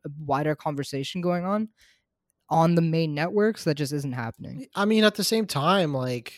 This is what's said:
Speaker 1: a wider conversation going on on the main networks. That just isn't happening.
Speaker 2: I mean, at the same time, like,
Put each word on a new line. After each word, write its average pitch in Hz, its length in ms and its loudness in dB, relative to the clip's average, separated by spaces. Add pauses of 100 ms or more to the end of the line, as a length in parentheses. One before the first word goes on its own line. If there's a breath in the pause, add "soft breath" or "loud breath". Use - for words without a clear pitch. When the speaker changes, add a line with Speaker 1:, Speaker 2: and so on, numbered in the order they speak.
Speaker 1:
a - 20 -8 (160)
wider 143 320 0
conversation 147 640 -6
going 175 240 -2
on 214 240 -2 (840)
on 165 240 4
the 170 80 6
main 160 320 0
networks. 208 500 0
That 151 100 2
just 139 180 -2
isn't 143 220 -4
happening. 117 600 -10
Speaker 2:
I 202 120 0
mean, 214 180 6
at 214 120 4
the 196 80 -2
same 220 200 0
time, 165 480 2
like, 127 460 -4